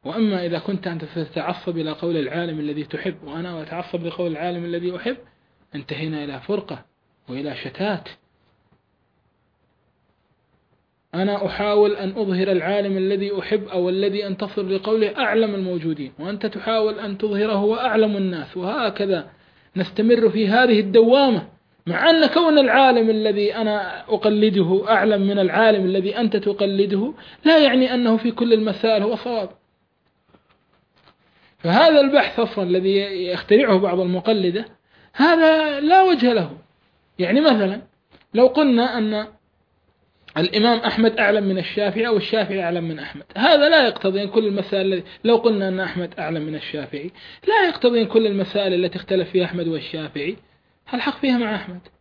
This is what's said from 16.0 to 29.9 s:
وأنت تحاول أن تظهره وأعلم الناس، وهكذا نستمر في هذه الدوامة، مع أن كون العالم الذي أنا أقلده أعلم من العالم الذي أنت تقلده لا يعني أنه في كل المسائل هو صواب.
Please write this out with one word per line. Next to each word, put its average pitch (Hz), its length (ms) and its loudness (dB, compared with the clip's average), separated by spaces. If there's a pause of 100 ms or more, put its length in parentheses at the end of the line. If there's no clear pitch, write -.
وأنت 196 260 -8
تحاول 214 540 -2
أن 202 180 -8
تظهره 208 460 -2
وأعلم 220 540 2
الناس، 180 400 -6
وهكذا 196 720 -4 (440)
نستمر 220 540 2
في 214 180 0
هذه 226 320 4
الدوامة، 226 680 4 (380)
مع 190 220 2
أن 320 180 6
كون 320 300 4
العالم 254 520 4
الذي 214 460 0
أنا 208 460 -4
أقلده 202 880 2
أعلم 208 320 2
من 202 180 0
العالم 196 460 4
الذي 190 320 -2
أنت 226 180 0
تقلده 202 760 -2 (320)
لا 320 120 6
يعني 254 360 4
أنه 233 240 2
في 233 140 -2
كل 233 220 2
المسائل 214 500 0
هو 220 120 0
صواب. 220 340 -6 (2000)